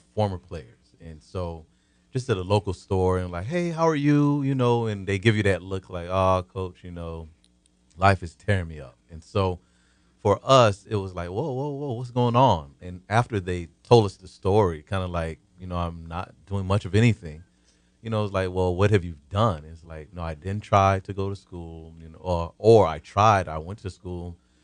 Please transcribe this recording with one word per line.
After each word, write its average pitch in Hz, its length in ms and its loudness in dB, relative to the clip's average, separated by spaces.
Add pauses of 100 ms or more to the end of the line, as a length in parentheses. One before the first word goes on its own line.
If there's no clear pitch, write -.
(140)
former 101 240 -2
players. - 640 -18
And 80 200 -18
so 85 460 -10 (460)
just 127 180 -8
at 101 60 0
a 92 60 -6
local 101 300 0
store 92 460 -2
and 90 140 -6
like, 87 140 -8
"Hey, 175 240 -4
how 165 180 0
are 160 80 0
you?" 143 460 2
You 135 120 -2
know, 120 320 2
and 101 180 -6
they 98 140 -2
give 107 180 2
you 107 80 0
that 90 180 0
look 95 280 -10
like, 87 180 -10
"Oh, 92 380 2
coach, 92 380 -12
you 87 80 -14
know, 82 360 -12 (680)
life 95 260 4
is 82 140 -12
tearing 92 320 -4
me 78 100 -14
up." 62 180 -18 (140)
And 80 140 -18
so 92 340 -2 (640)
for 101 220 2
us, 123 440 4
it 110 80 -8
was 95 160 -6
like, 87 160 -8
"Whoa, 127 240 -8
whoa, 139 180 -8
whoa, 139 240 -8
what's 123 180 -10
going 120 240 0
on?" 90 440 2
And 90 280 -14
after 110 320 0
they 87 280 -6 (140)
told 117 220 8
us 98 120 -6
the 92 120 -20
story, 92 600 0
kinda 92 200 -4
like, 82 320 -6 (180)
you 92 80 -14
know, 90 100 -8
"I'm 85 300 -6
not 82 280 -12 (120)
doing 98 200 -6
much 98 180 0
of 90 100 -8
anything." 92 480 2 (580)
You 113 100 -12
know, 107 140 -2
it's 98 100 -8
like, 92 180 -2
"Well, 92 240 0
what 101 160 4
have 95 120 4
you 82 120 -10 (120)
done?" 98 360 -2
It's 82 180 -20
like, 80 300 -18
"No, 87 100 -12
I 80 120 -8
didn't 95 280 -8
try 98 380 4
to 101 120 -12
go 98 180 -4
to 101 60 -8
school," 82 640 -16
you 80 100 -20
know, 80 100 -20
or, 85 380 -2
or, 107 280 8
"I 80 140 -4
tried, 98 480 2
I 78 100 -8
went 90 220 -12
to 95 100 -10
school, 87 460 -12 (280)